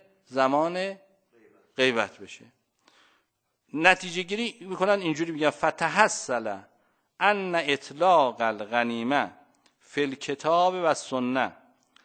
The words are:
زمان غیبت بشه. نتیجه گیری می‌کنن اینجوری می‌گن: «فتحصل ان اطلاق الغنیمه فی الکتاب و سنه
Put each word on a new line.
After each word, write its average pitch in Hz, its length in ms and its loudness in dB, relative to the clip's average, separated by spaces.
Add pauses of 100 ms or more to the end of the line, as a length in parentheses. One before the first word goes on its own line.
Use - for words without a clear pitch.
(260)
زمان 160 680 0 (800)
غیبت 117 420 2
بشه. - 260 -18 (1300)
نتیجه 180 480 2
گیری 208 380 -6
می‌کنن 190 400 0
اینجوری 165 320 -2
می‌گن: 151 180 0
«فتحصل 151 1080 -2 (640)
ان 190 340 0
اطلاق 147 840 2
الغنیمه 117 920 -2 (500)
فی - 220 -4
الکتاب 156 720 0 (100)
و 151 100 4
سنه 127 580 -2 (520)